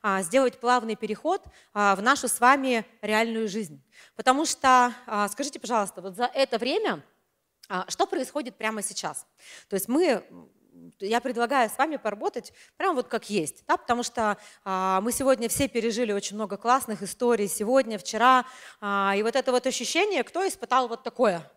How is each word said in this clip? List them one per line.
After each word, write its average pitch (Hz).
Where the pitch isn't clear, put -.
а, 190
сделать 247
плавный 233
переход, 220
а, 202
в 190
нашу 262
с -
вами 254
реальную 226
жизнь. 175
Потому 262
что, 254
а, 208
скажите, 269
пожалуйста, 208
вот 185
за 240
это 269
время, 254
а, 185
что -
происходит 285
прямо 220
сейчас? 180
То 202
есть 185
мы, 269
м, 175
я 220
предлагаю 233
с -
вами 294
поработать 226
прямо 359
вот 247
как -
есть, 190
да, -
потому 240
что, 220
а, 190
мы 226
сегодня 262
все 269
пережили 226
очень 202
много 202
классных 233
историй 220
сегодня, 220
вчера, 247
а, 202
и 202
вот 226
это 262
вот 247
ощущение, 330
кто 370
испытал 254
вот 226
такое? 202